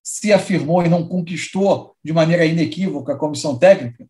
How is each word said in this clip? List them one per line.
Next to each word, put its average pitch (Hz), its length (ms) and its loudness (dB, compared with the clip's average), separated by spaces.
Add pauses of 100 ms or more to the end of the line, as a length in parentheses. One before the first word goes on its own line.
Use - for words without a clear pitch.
se - 320 0
afirmou 175 500 2
e 170 60 2
não 170 180 2
conquistou 180 960 -4
de 151 80 -8
maneira 165 340 2
inequívoca 160 680 -2
a 123 40 -6
comissão 147 400 -6
técnica, 180 520 2